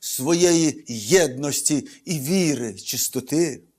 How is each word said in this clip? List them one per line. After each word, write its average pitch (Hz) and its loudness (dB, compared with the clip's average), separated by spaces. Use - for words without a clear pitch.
своєї 165 2
єдності 135 0
і 165 -4
віри, 139 0
чистоти? 131 -4